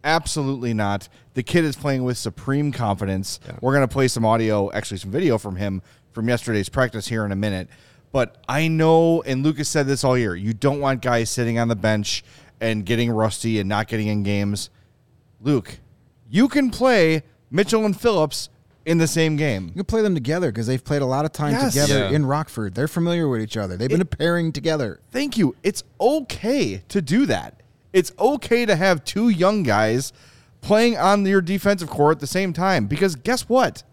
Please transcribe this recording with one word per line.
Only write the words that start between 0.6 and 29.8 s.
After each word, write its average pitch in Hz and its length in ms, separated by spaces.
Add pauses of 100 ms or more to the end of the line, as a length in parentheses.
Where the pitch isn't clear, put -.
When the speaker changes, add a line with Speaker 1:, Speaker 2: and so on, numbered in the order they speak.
Speaker 1:
not. 101 340 (240)
The 131 80
kid 165 240
is 143 100
playing 135 280
with 123 160
supreme 139 520
confidence. 98 760
Speaker 2:
Yeah. - 140
Speaker 1:
We're 127 120
gonna 139 140
play 131 200
some 120 180
audio, 110 460
actually 104 260
some 92 120
video 123 300
from 98 160
him 98 260 (300)
from 113 180
yesterday's 110 400
practice 120 380
here 110 180
in 101 60
a 95 40
minute. 98 320 (440)
But 127 260 (100)
I 151 200
know, 160 560
and 131 200
Lucas 147 240
said 143 200
this 135 160
all 127 120
year, 110 200
you 101 180
don't 139 260
want 135 220
guys 117 300
sitting 117 260
on 117 100
the 117 80
bench 107 480 (380)
and 110 240
getting 117 240
rusty 110 500
and 98 80
not 107 200
getting 107 200
in 104 140
games. 101 480 (720)
Luke, 127 380 (500)
you 202 180
can 269 220
play 180 540 (280)
Mitchell 208 340
and 202 140
Phillips 180 500 (360)
in 165 140
the 160 80
same 160 280
game. 120 340
Speaker 3:
You 87 40
can 190 120
play 226 180
them 202 100
together 151 380
'cause 107 160
they've 127 160
played 147 180
a 139 60
lot 135 180
of 156 80
time 147 200
Speaker 1:
Yes. 247 200
Speaker 3:
together 143 260
Speaker 2:
Yeah. 98 120
Speaker 3:
in 147 140
Rockford. 127 500
They're 139 120
familiar 170 400
with 120 140
each 110 160
other. 92 180
They've 117 140
been 160 120
Speaker 1:
It - 160
Speaker 3:
pairing 170 340
together. 147 480 (120)
Speaker 1:
Thank 269 260
you. 151 260
It's - 200 (160)
okay 233 880
to 202 140
do 175 240
that. 87 360 (300)
It's 185 280
okay 240 460
to 208 100
have 175 280
two 226 260
young 196 340
guys 110 500 (480)